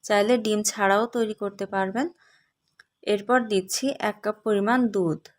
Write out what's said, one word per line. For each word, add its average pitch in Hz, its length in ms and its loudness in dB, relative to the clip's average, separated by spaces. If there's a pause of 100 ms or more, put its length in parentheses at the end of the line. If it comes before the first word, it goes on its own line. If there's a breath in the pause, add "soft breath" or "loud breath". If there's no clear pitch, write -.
চাইলে 208 340 2
ডিম 214 240 0
ছাড়াও 208 440 2
তৈরি 226 280 -4
করতে 202 320 -8
পারবেন। 196 400 -2 (960 soft breath)
এরপর 208 360 0 (100)
দিচ্ছি 196 380 -2 (140)
এক 208 200 -2
কাপ 214 220 -4
পরিমাণ 214 460 2
দুধ। 180 320 0 (180)